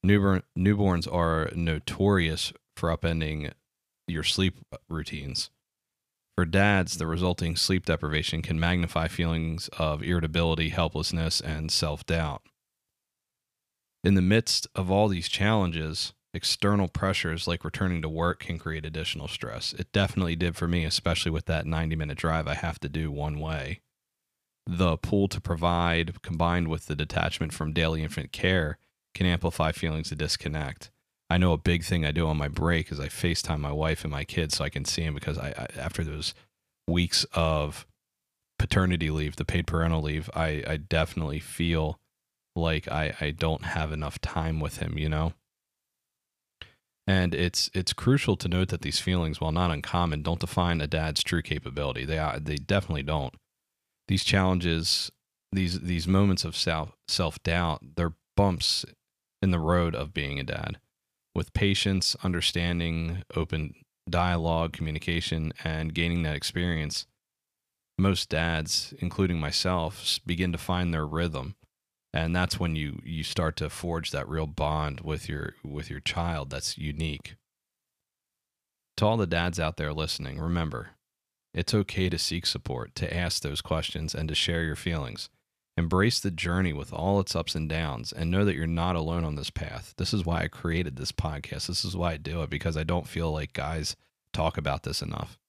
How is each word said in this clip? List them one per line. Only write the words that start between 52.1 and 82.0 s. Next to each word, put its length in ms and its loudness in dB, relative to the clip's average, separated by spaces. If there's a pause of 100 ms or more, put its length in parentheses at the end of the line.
are, 220 -2
they 160 -2
definitely 480 0
don't. 300 -2 (760)
These 160 2
challenges, 880 2 (400)
these, 300 0
these 260 -2
moments 380 4
of 100 -6
self, 360 -2 (160)
self-doubt, 880 0
they're 180 0 (240)
bumps 480 2 (560)
in 100 4
the 80 4
road 360 4
of 180 -6
being 260 -2
a 40 -4
dad. 360 -6 (560)
With 180 -2
patience, 720 2
understanding, 1000 0 (120)
open 380 -2 (360)
dialogue, 640 2
communication, 800 -2 (120)
and 300 -2
gaining 300 0
that 120 0
experience, 720 -2 (920)
most 320 2
dads, 720 0
including 400 0
myself, 640 -2
s-, 180 -2
begin 320 -2
to 60 -4
find 360 0
their 120 0
rhythm. 500 -4 (600)
And 200 0
that's 240 0
when 160 0
you, 280 -4
you 200 -6
start 320 -2
to 160 -4
forge 400 -4
that 180 -6
real 160 0
bond 560 -2
with 260 -4
your, 360 -6
with 260 -8
your 100 -8
child 520 -2
that's 260 -6
unique. 580 -6 (1600)
To 100 4
all 100 4
the 80 2
dads 340 0
out 180 -2
there 160 -4
listening, 460 -4
remember, 500 -2 (680)
it's 180 -2
okay 360 2